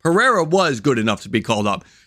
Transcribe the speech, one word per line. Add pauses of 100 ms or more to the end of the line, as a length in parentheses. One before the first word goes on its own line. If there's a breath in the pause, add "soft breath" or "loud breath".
Herrera
was
good
enough
to
be
called
up. (220 soft breath)